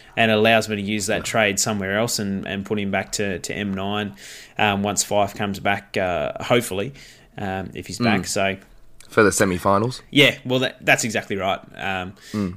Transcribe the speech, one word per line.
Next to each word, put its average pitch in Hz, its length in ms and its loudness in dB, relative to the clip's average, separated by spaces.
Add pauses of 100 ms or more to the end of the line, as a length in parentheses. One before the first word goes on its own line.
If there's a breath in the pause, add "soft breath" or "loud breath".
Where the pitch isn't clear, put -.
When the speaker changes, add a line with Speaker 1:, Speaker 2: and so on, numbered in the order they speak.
(160 loud breath)
Speaker 1:
and 113 140 4
allows 110 380 4
me 107 80 -2
to 101 60 -4
use 101 240 -2
that 101 120 0
Speaker 2:
Yeah. 90 60 -6
Speaker 1:
trade 104 360 2
somewhere 101 380 -2
else 117 200 -2
and, 98 280 -4
and 98 200 -6
put 107 120 -2
him 98 120 -2
back 98 220 -2
to, 98 260 -2
to - 160 -8
M 101 200 -4
nine, 101 400 -4 (440 loud breath)
um, 107 240 4
once 202 220 0
Fife 208 300 0
comes 101 240 -4
back, - 380 -2
uh, 87 360 0 (100)
hopefully, 117 500 0 (460 loud breath)
um, 95 360 -6
if - 120 -12
he's - 120 -10
Speaker 2:
Mm. 120 60 -2
Speaker 1:
back. 104 220 0
So 95 300 0 (520)
Speaker 2:
For - 140 4
the 98 80 8
semi-finals? 98 720 2 (100)
Speaker 1:
Yeah, 135 320 6
well, 127 180 0
that, - 260 -4
that's 131 180 4
exactly 110 320 -2
right. 92 240 0 (160)
Um, 95 380 -6 (180 loud breath)
Speaker 2:
Mm. 95 240 -4